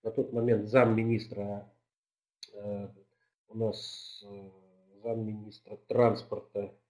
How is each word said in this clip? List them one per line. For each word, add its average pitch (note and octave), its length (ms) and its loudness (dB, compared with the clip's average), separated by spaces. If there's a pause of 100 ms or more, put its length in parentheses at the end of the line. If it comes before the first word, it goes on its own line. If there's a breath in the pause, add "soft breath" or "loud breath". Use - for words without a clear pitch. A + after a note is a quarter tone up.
на A2+ 80 -4
тот C3 220 -2
момент A#2 340 2
замминистра, A2 1000 2 (840)
э, G2+ 340 -8 (640)
у A2 80 -12
нас, - 720 -6
э, G2 200 -16 (520)
замминистра G#2+ 760 -8 (100)
транспорта G#2 840 0 (180)